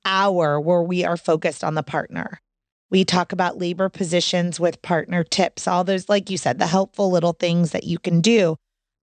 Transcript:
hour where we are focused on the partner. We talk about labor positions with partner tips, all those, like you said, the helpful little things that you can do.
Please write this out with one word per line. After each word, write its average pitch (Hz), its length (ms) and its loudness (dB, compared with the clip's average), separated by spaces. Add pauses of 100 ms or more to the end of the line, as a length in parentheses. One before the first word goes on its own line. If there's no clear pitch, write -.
hour 190 520 2
where 170 240 2
we 175 220 -2
are 170 140 0
focused 160 480 0
on 156 100 -2
the 151 80 -2
partner. - 560 -8 (520)
We 190 120 4
talk 180 300 0
about 180 240 -2
labor 180 320 -2
positions 175 680 -2
with 170 240 -2
partner 175 440 -2
tips, - 420 -2
all 180 160 2
those, 185 240 -2
like 202 220 0
you 185 80 -4
said, 127 220 -2
the 202 80 0
helpful 190 440 0
little 170 220 2
things 170 380 0
that - 120 -4
you 165 160 -4
can 170 220 2
do. 190 340 4 (480)